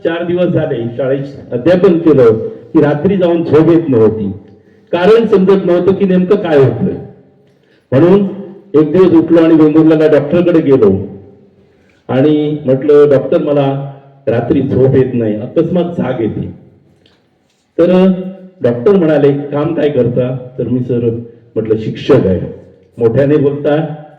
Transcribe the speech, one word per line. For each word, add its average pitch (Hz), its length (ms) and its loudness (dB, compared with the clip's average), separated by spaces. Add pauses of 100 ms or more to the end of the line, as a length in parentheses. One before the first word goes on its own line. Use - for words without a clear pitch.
चार 170 200 -4
दिवस 175 200 -2
झाले 143 400 -4 (120)
शाळेत 139 560 -6
अध्यापन 170 460 2
केलं 127 340 4 (160)
की - 340 -2
रात्री 151 340 -2
जाऊन 170 280 0
झोप 160 260 2
येत 160 180 0
नव्हती, 107 420 0 (600)
कारण 202 340 2
समजत 185 400 2
नव्हतं 175 260 0
की 196 120 -2
नेमकं 180 320 2
काय 156 220 0
होतंय. 107 360 0 (960)
म्हणून 175 280 4 (600)
एक 147 100 -2
दिवस 180 200 4
उठलो 165 300 4
आणि 165 120 4
वेंगुर्ल्याला 156 640 4
डॉक्टरकडे 170 420 0
गेलो 123 320 2 (1160)
आणि 151 560 0
म्हटलं, 147 460 4
"डॉक्टर, - 280 0
मला 143 540 -2 (340)
रात्री 120 360 -2
झोप 131 320 0
येत 127 200 0
नाही, 107 220 -2
अकस्मात 165 480 -4
जाग 123 360 -6
येते." 95 340 -6 (1200)
तर 185 340 4 (500)
डॉक्टर 120 300 0
म्हणाले, 151 400 2
"काम 143 420 -4
काय 151 140 -2
करता?" 127 480 -2 (220)
तर 120 100 -6
मी, 127 120 -2
"सर," 117 380 -4 (380)
म्हटलं, 110 220 -2
"शिक्षक - 480 0
आहे." 92 140 0 (580)
"मोठ्याने 131 380 2
बोलता?" 147 580 -2 (240)